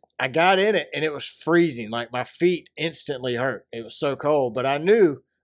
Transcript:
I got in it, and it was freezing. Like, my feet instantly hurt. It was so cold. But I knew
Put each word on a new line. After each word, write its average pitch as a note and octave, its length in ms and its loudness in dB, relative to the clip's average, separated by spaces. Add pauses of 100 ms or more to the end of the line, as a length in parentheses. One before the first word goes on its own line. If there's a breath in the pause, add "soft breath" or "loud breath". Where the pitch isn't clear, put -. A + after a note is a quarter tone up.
(200)
I B2+ 80 -2
got F3 320 4
in G#3 160 2
it, D#3 180 -2
and D3 100 -4
it D#3 80 -2
was C#3+ 140 -10
freezing. D#3 640 0
Like, A#2 220 -6
my B2 120 -4
feet F3 540 -2
instantly C#3 560 -6
hurt. A#2+ 380 -4
It A#2 120 -10
was - 140 -14
so C#3 180 -2
cold. C#3 380 0
But B2+ 140 -2
I C#3 100 0
knew E3+ 460 4 (200)